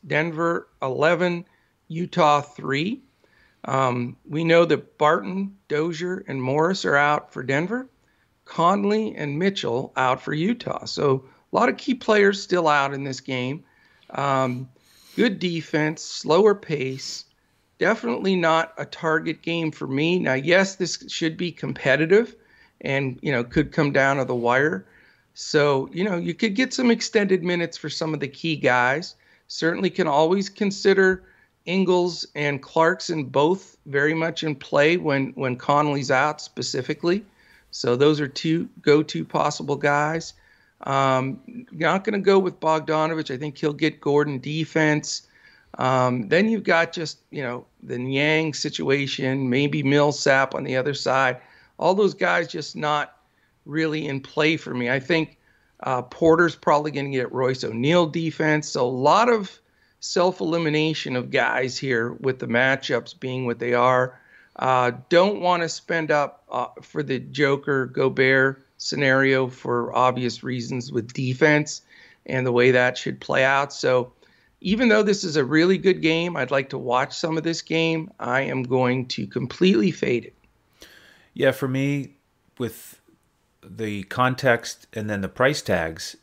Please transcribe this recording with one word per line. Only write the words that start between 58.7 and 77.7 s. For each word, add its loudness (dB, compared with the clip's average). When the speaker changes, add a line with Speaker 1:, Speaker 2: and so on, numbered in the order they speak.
Speaker 1:
a -2
lot 4
of -2
self-elimination 0
of -4
guys 0
here -2
with -4
the -8
matchups 0
being -6
what -4
they -2
are. 2
Uh, 2
don't 4
wanna 0
spend -6
up, 0
uh, -4
for -6
the -4
Joker -2
Gobert 2
scenario 2
for -4
obvious 0
reasons -6
with -4
defense 2
and -2
the 0
way 6
that 4
should -6
play 0
out. 0
So 0
even 2
though 6
this 0
is -4
a 2
really 2
good 0
game, 0
I'd -2
like 0
to -8
watch -2
some -2
of -4
this -4
game, -2